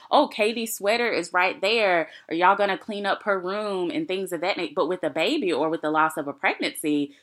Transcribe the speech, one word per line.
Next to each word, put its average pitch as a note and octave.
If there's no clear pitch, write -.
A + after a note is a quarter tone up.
"Oh, -
Katie's A3+
sweater A3+
is E3+
right F3+
there. F#3+
Are -
y'all F3+
gonna G3+
clean G3+
up G3
her G3
room?" F#3+
and D#3
things F#3
of E3
that F#3
nature. -
But D#3+
with F3+
a D#3
baby F#3+
or D3
with D#3+
the D3+
loss D#3
of C#3+
a C#3
pregnancy, D3